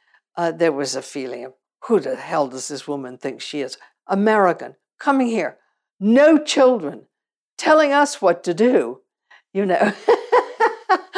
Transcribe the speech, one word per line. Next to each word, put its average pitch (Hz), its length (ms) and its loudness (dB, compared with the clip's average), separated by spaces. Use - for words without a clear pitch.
uh, 170 160 -4
there 160 200 0
was 139 240 -6
a 143 80 -8
feeling 131 420 -12
of, 131 80 -16
"Who 220 140 2
the 135 160 -6
hell 156 320 -4
does 127 200 -12
this 139 200 -12
woman 131 300 -10
think 131 240 -10
she 147 200 -8
is? - 160 -10
American, 190 680 2
coming 269 300 0
here, 220 320 -4
no 277 400 6
children, 254 680 0
telling 311 360 2
us - 280 0
what 175 240 2
to 175 100 -2
do," 175 460 0
you 196 140 -2
know. 190 300 0
<laughs> - 60 -20